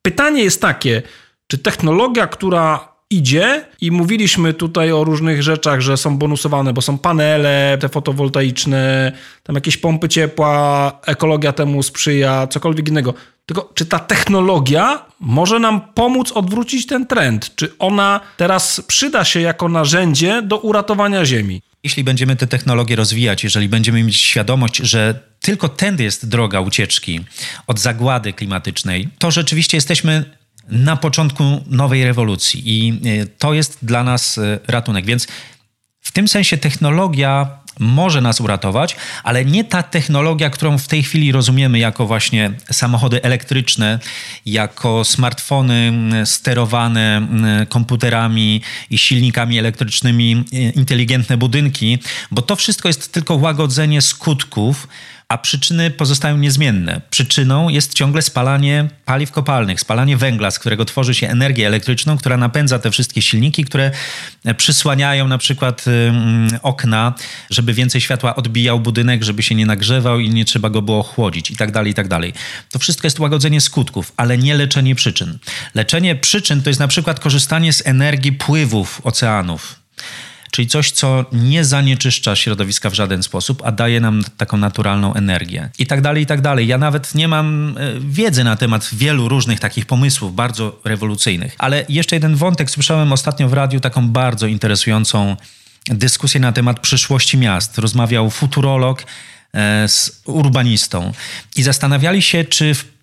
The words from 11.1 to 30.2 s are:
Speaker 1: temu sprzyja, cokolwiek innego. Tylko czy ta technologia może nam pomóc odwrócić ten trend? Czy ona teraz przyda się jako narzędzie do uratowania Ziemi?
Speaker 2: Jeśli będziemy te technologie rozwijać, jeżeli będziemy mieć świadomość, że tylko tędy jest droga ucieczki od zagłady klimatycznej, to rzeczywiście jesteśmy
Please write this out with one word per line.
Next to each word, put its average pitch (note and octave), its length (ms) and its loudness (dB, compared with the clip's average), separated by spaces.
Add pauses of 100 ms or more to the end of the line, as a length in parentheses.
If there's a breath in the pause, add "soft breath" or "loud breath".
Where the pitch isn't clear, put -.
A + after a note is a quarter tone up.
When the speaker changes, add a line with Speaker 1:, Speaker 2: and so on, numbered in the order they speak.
Speaker 1:
temu C#3+ 300 0
sprzyja, C3+ 640 0
cokolwiek D#3 420 -2
innego. C3 240 0 (320 loud breath)
Tylko F#3 280 -6
czy E3 120 -2
ta E3 140 -2
technologia F#3 1040 2 (140)
może F3+ 400 2
nam A3 220 2
pomóc B3 500 0
odwrócić A3+ 560 -2
ten B3+ 200 -2
trend? C3 480 0
Czy - 240 -6
ona G3+ 400 2 (180 loud breath)
teraz F3+ 500 0
przyda C4+ 380 0
się E3+ 160 0
jako E3+ 280 0
narzędzie E3+ 720 2
do G#3+ 160 -2
uratowania G#3 680 0
Ziemi? G#2 360 -2 (220)
Speaker 2:
Jeśli C#3+ 200 -2
będziemy C3 320 2
te B2 120 -2
technologie A#2+ 480 0
rozwijać, A2 480 0
jeżeli G2+ 260 0
będziemy A2+ 340 2
mieć A2 180 2
świadomość, A#2 560 0
że A2+ 420 0 (200)
tylko F#3+ 300 -2
tędy F#3 340 -2
jest G#2+ 260 -4
droga G#2 300 0
ucieczki F#2 600 -2 (480 loud breath)
od A2 120 -2
zagłady A#2 540 0
klimatycznej, F#2+ 760 -4 (100)
to E3+ 120 0
rzeczywiście D#3+ 460 0
jesteśmy D#3 480 0 (440)